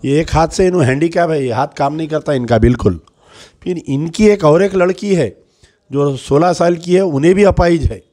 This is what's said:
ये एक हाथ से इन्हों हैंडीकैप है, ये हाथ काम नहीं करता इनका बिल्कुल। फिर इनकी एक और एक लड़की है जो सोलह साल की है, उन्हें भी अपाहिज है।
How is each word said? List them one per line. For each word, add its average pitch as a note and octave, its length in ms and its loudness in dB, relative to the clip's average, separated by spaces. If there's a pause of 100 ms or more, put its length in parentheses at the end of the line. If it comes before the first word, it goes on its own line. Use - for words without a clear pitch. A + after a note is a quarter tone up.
ये C#3 160 0
एक D#3+ 100 -6
हाथ D#3+ 180 2
से F#3+ 180 0
इन्हों F3+ 180 0
हैंडीकैप E3 440 0
है, D3+ 140 -2
ये B2+ 80 -4
हाथ C3 160 -2 (100)
काम D3 160 -2
नहीं D#3+ 140 -8
करता D3+ 260 -4
इनका A#2+ 260 -2
बिल्कुल। G#2+ 400 0 (640)
फिर F3+ 260 -6
इनकी D#3+ 380 0
एक G#3 180 2
और D#3+ 180 4
एक F#3+ 120 -2
लड़की F#3 400 0
है C#3 140 0 (640)
जो C#3+ 260 -2
सोलह D#3+ 360 0
साल F3 240 0
की F3 180 -2
है, F#3 60 4
उन्हें E3 340 2
भी G3+ 100 4
अपाहिज F3 380 2
है। - 180 -4 (120)